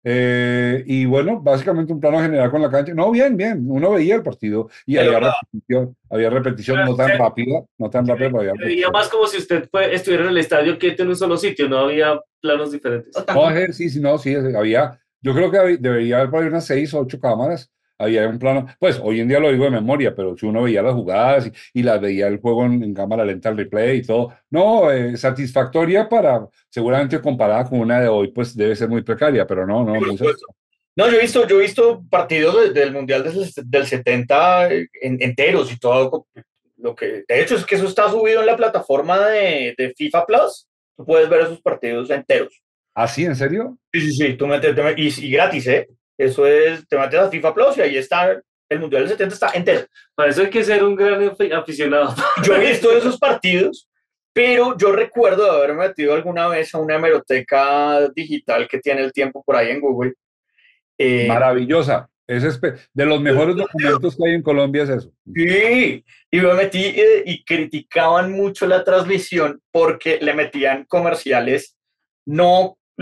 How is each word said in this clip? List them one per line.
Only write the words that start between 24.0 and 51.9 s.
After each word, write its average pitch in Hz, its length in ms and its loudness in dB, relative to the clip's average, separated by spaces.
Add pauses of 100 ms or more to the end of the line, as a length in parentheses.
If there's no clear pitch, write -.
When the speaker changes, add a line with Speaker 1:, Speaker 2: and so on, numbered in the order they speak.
Speaker 1:
todo. 123 300 -2 (160)
No, 190 400 4
eh, 120 280 -2
satisfactoria 139 880 0
para, 156 400 2 (220)
seguramente 131 500 0
comparada 123 480 0
con 127 140 -2
una 120 180 0
de 123 80 2
hoy, 101 240 0
pues 117 240 -6
debe 107 220 0
ser 113 100 -2
muy 117 140 -2
precaria, 120 440 0
pero 92 220 -4
no, 107 160 0
no, 110 120 -2
Speaker 2:
Por 107 120 -2
Speaker 1:
muy 101 100 -4
Speaker 2:
supuesto. - 100 0
Speaker 1:
satisfactoria. - 280 -4 (400)
Speaker 2:
No, 214 140 2
yo 233 80 4
he 226 40 6
visto, 240 240 2
yo 196 140 4
he - 40 6
visto 233 460 2
partidos 160 520 2
de, 208 80 6 (100)
del 139 140 2
Mundial 135 280 -2
del, 170 240 -6 (200)
del 135 200 0
setenta, 143 840 2
eh, - 160 -2 (140)
en, 127 200 -4
enteros 139 480 0
y 120 80 -12
todo. 131 480 0 (520)
Lo 117 180 -6
que, - 320 -8
de 120 140 2
hecho, - 140 0
es 175 100 -4
que 196 100 0
eso 185 120 0
está 208 220 2
subido 220 300 2
en 220 60 0
la 226 100 4
plataforma 175 720 0
de, 165 500 0
de 127 200 -4
fifa 160 280 0
Plus. - 440 0 (260)
Tú 139 80 -20
puedes 160 240 4
ver 165 140 4
esos 165 200 -4
partidos 123 500 -4
enteros. 127 520 -2 (320)
Speaker 1:
¿Ah, 117 140 0
sí? 160 160 -2
¿En 156 100 -2
serio? 185 420 -4 (140)
Speaker 2:
Sí, 170 80 -2
sí, 151 140 -2
sí. 135 220 0
Tú 139 120 -2
metes, 143 260 2
te 143 80 0
met-, 151 160 0
y, 147 280 -4
y 131 60 -6
gratis, 143 360 0
¿eh? - 220 0 (320)
Eso 131 240 2
es, 156 440 2
te 143 80 0
metes 135 200 0
a 190 120 4
fifa 156 240 -2
Plus 277 240 2
y 233 40 0
ahí 147 140 0
está, 175 420 0 (300)
el 151 140 -4
Mundial 147 220 0
del 185 80 -2
setenta 196 240 -4
está 190 180 -2
entero. 175 320 0 (280)
Speaker 3:
Para 147 160 0
eso 147 120 0
hay 196 80 2
que 214 160 0
ser 202 180 2
un 202 100 2
gran 202 280 2
afi-, 196 360 -2
aficionado. 147 560 -2 (140)